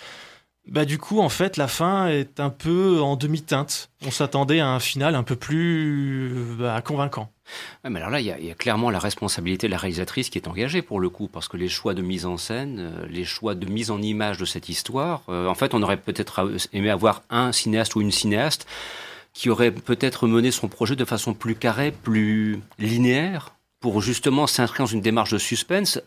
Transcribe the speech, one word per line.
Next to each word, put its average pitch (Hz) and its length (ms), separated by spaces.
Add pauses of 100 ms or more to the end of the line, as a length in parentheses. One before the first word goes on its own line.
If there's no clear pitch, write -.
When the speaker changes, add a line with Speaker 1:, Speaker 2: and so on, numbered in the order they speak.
(680)
Speaker 1:
Bah, 147 160
du 147 120
coup, 214 220
en 180 80
fait, 185 300
la 143 100
fin 185 400
est 147 320
un 143 100
peu 170 520
en 139 160
demi-teinte. 147 720 (160)
On 135 60
s'attendait 139 500
à 139 80
un 127 100
final 139 340
un 127 100
peu 127 120
plus, 143 960
euh, 120 260
bah, 117 240
convaincant. 139 480 (540)
Speaker 2:
Ouais, 131 60
mais 95 100
alors 85 100
là, 139 120
il 113 40
y 98 60
a, 69 80
il 80 60
y 82 60
a - 20
clairement 117 360
la 98 100
responsabilité 92 680
de 101 40
la 92 60
réalisatrice 92 520
qui - 80
est 90 100
engagée, 123 340
pour 98 200
le 90 80
coup, 101 180
parce - 220
que 92 80
les 90 100
choix 98 260
de 92 80
mise 90 240
en 90 120
scène, 120 420
euh, 82 300
les 87 160
choix 104 300
de 90 100
mise 107 260
en 104 100
image 104 360
de 95 80
cette - 240
histoire, 156 580
euh, 90 200
en 92 60
fait, 139 200
on 110 100
aurait 98 140
peut-être, - 420
euh, 98 180 (140)
aimé 104 180
avoir 101 400
un 120 220
cinéaste 110 440
ou 110 60
une 104 100
cinéaste 110 540 (680)
qui - 160
aurait 117 220
peut-être 123 560
mené 117 240
son 110 180
projet 139 260
de 127 100
façon 117 280
plus 113 220
carrée, 127 360
plus 107 720 (180)
linéaire, 123 760 (280)
pour 107 200
justement 131 460
s'inscrire 123 380
dans 107 80
une 110 80
démarche 110 300
de 110 60
suspense 180 680